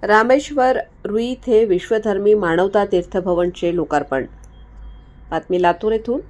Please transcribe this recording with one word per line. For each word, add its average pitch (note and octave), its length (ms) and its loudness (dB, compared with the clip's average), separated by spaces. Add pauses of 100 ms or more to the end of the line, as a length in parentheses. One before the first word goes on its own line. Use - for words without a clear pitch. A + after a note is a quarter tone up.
रामेश्वर B3+ 720 2 (280)
रुई G#3+ 200 -2
येथे B3 400 0
विश्वधर्मी G#3 680 0
मानवता G3 520 2
तीर्थभवनचे F3 880 -2
लोकार्पण. C#3+ 500 -4 (1040)
बातमी F3+ 300 -2
लातूर F3 300 2
येथून. A3+ 280 -4 (100)